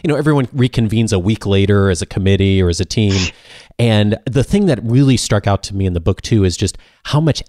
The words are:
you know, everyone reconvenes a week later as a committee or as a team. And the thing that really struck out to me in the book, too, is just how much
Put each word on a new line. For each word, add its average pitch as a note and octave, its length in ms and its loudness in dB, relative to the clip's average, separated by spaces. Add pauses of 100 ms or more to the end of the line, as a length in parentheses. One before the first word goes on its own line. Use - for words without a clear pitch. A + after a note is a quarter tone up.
you - 60 -6
know, D3 60 2
everyone C#3+ 320 0
reconvenes A2+ 640 0
a F#2+ 60 2
week G#2 260 -2
later G2 440 2
as F2+ 120 -2
a G2+ 40 -8
committee F#2+ 560 0
or F2+ 60 2
as E2+ 140 -2
a F2 40 -4
team. F#2+ 460 0 (460)
And G#2+ 480 2
the B2+ 180 0
thing G3+ 240 0
that C3 160 0
really B2+ 340 2
struck - 300 -2
out G2 160 0
to G2 120 -10
me G2 100 -2
in F2+ 80 -2
the F2 60 -2
book, F#2 220 -4
too, G#2 240 0
is F2 100 0
just - 220 -4 (260)
how - 160 -2
much D#3 300 -2